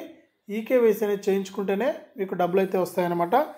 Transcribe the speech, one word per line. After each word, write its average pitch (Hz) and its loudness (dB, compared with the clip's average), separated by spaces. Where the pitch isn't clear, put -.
ఈకేవైసీ 226 2
అనేది 202 -2
చేయించుకుంటేనే 196 -2
మీకు 190 -6
డబ్బులు 175 2
అయితే 190 0
వస్తాయన్నమాట. 175 0